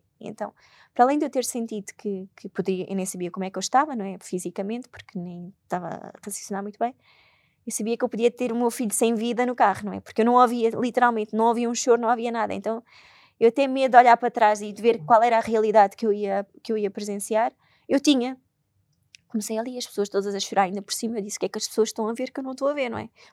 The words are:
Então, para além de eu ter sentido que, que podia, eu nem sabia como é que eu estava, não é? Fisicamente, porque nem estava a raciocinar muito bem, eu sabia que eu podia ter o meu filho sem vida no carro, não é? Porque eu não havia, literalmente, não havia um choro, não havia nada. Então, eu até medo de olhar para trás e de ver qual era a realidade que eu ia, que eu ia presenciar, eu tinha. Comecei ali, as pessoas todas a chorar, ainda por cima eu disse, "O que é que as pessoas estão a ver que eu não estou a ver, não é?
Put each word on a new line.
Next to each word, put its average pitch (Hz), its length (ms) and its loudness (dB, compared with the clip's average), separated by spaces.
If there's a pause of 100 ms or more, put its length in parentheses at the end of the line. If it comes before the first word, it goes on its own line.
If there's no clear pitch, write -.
(200)
Então, - 340 -10 (400)
para 247 120 6
além 285 120 2
de 294 80 0
eu 277 60 -4
ter 254 140 -2
sentido 220 420 -6 (100)
que, 190 400 -8
que - 120 -16
podia, 185 380 -4
eu 196 80 -8
nem 185 120 -2
sabia 180 240 -8
como 190 140 -8
é 190 40 -8
que 190 80 -10
eu 190 40 -6
estava, 277 340 0
não 202 100 -6
é? 190 160 -10
Fisicamente, 196 680 -8
porque - 280 -16
nem 175 340 -12 (120)
estava 175 240 -8
a - 240 -12 (120)
raciocinar 202 380 -10
muito 202 160 -12
bem, 240 160 -4 (720)
eu 226 60 -8
sabia 226 260 -4
que - 80 -2
eu 240 40 -4
podia 233 200 2
ter 240 220 -4
o 226 40 -4
meu 240 140 0
filho 226 240 -4
sem 233 220 2
vida 240 320 -2
no 247 80 -4
carro, 208 300 2
não 190 80 -6
é? 196 60 -10
Porque - 220 -4
eu 220 40 4
não 247 140 4
havia, 240 300 4
literalmente, 233 680 0
não 220 140 4
havia 233 200 0
um 240 40 -4
choro, 240 260 2
não 226 100 0
havia 233 220 0
nada. 214 220 -4
Então, 220 300 -6 (560)
eu 226 100 6
até 269 180 2
medo 262 260 0
de 247 40 12
olhar 240 200 10
para 240 120 -2
trás 214 320 2
e 208 100 -10
de 202 100 -14
ver 226 240 2
qual 220 180 6
era 233 140 4
a 226 40 2
realidade 220 540 4
que 233 100 -6
eu 208 80 2
ia, 202 320 -2 (180)
que - 80 -8
eu 220 60 0
ia 202 140 -2
presenciar, 208 600 -2 (380)
eu 269 100 2
tinha. 262 380 2 (880)
Comecei 220 300 -4
ali, 247 200 -6
as 247 100 -8
pessoas 202 200 -4
todas 202 280 -2
a 202 40 -4
chorar, 196 240 0
ainda 190 180 -2
por - 120 -10
cima 233 240 -6
eu 202 60 -6
disse, 202 140 -10
"O - 40 -14
que 190 60 -2
é - 20 -4
que - 80 -8
as - 100 -6
pessoas 220 220 0
estão 220 180 -4
a 226 60 -4
ver 254 180 -6
que - 80 -8
eu 269 40 -8
não 262 80 -8
estou 262 180 -4
a 294 40 -2
ver, 269 160 -4
não 226 100 -8
é? 220 100 -12 (240)